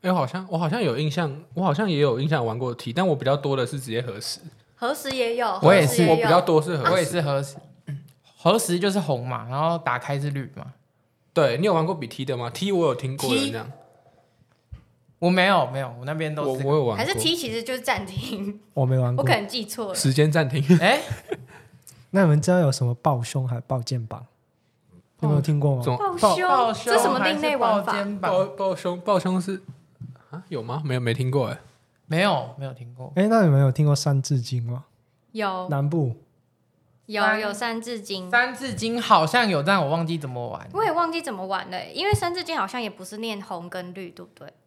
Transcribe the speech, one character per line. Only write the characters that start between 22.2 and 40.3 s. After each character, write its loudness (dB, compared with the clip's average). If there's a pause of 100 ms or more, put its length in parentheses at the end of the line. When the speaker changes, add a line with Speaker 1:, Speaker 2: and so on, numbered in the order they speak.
Speaker 4:
你 6
们 6
知 2
道 6
有 4
什 0
么 2
抱 0
胸 -4
还 -4
抱 -4
肩 -6
膀？ -12 (960)
你 -2
有 2
没 4
有 4
听 2
过 2
吗？ -4
Speaker 1:
什 0
么？ 0 (200)
Speaker 2:
抱 6
胸？ 0
Speaker 3:
抱 4
胸 -2
Speaker 2:
这 6
什 4
么 2
另 2
类 0
玩 2
法？ -2
Speaker 3:
还 -2
是 -2
抱 -
肩 -6
膀？ 0
Speaker 1:
抱， 4
抱 -2
胸， -6
抱 2
胸 0
是， -6 (680)
啊， -12
有 -8
吗？ -6
没 -2
有， 0
没 0
听 0
过 2
诶。 -8 (480)
Speaker 3:
没 0
有， 0
没 -12
有 -10
听 -18
过。 -16
Speaker 4:
诶， 4
那 6
你 6
们 6
有 6
听 4
过 6
三 2
字 0
经 -4
吗？ -8 (480)
Speaker 2:
有。 -4
Speaker 4:
南 0
部。 0 (920)
Speaker 2:
有， -4
Speaker 3:
三 2
Speaker 2:
有 -2
三 -4
字 -8
经。 -8
Speaker 3:
三 2
字 -8
经 -2
好 6
像 2
有， 2
但 2
我 0
忘 0
记 -4
怎 -8